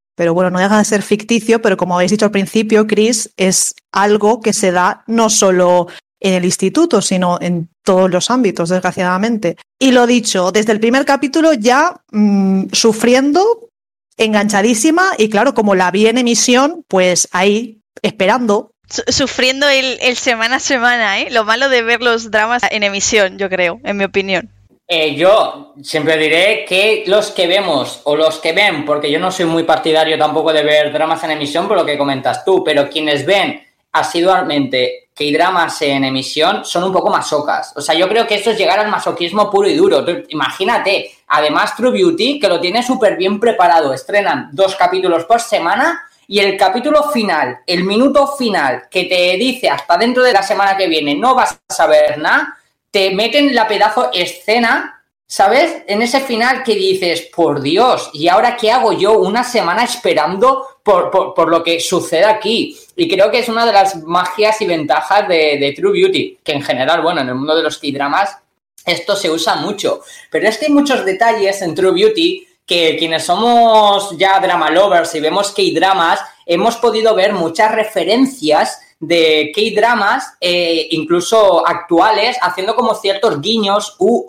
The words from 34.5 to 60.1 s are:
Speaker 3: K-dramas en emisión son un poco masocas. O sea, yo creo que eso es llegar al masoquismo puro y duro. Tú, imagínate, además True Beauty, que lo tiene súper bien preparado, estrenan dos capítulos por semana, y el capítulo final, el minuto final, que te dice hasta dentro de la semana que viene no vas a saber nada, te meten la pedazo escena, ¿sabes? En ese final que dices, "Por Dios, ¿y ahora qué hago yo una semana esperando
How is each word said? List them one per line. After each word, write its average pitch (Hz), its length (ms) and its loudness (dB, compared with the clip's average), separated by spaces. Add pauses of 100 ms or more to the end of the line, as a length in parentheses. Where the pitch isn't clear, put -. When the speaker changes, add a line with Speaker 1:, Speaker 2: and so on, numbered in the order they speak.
Speaker 3:
K-dramas 156 680 -2
en 139 200 0
emisión 135 640 -2
son 175 200 -4
un 190 60 -2
poco 190 180 0
masocas. 156 640 -4
O 143 60 -10
sea, 160 140 -2
yo 185 140 0
creo 220 180 0
que 208 80 -2
eso 214 160 -2
es 214 60 -2
llegar 185 220 0
al 214 100 -2
masoquismo 180 600 -2
puro 196 200 2
y 143 60 0
duro. 165 280 4
Tú, 175 80 -4 (180)
imagínate, 185 840 -2 (160)
además 151 480 0
True 247 160 0
Beauty, 208 480 0
que 196 100 0
lo 170 100 0
tiene 180 240 -2
súper 220 320 0
bien 190 240 -2
preparado, 175 540 2
estrenan 160 580 -4
dos 190 240 0
capítulos 180 500 0
por 233 140 2
semana, 214 640 -2 (240)
y 202 120 -2
el 196 180 0
capítulo 262 540 2
final, 156 560 -2
el 180 160 -2
minuto 269 520 2
final, 156 540 -2
que 180 160 -2
te 180 320 0
dice 240 320 -2
hasta 175 280 0
dentro 240 260 2
de 247 100 4
la 196 80 4
semana 196 340 0
que 190 120 -2
viene 147 280 -2
no 247 200 2
vas 226 240 -2 (100)
a - 40 -10
saber 151 440 2
nada, 214 400 -2 (320)
te 190 220 0
meten 240 420 0
la 226 140 2
pedazo 214 460 0
escena, 226 880 -2 (240)
¿sabes? 247 600 2
En 208 140 -2
ese 254 200 -2
final 247 420 -2
que 220 120 0
dices, 185 600 -2
"Por 143 260 0
Dios, 185 520 0
¿y 156 160 -4
ahora 233 260 2
qué 220 160 0
hago 233 220 2
yo 185 260 2
una 202 240 0
semana 214 400 -2
esperando 196 840 0 (180)